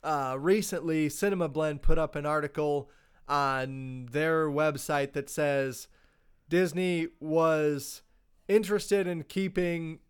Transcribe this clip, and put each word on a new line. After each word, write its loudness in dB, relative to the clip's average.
uh, -2
recently 2
Cinema -2
Blend -4
put 8
up 0
an -4
article -2
on -2
their 0
website 0
that -4
says -2
Disney 0
was 0
interested 2
in -4
keeping -2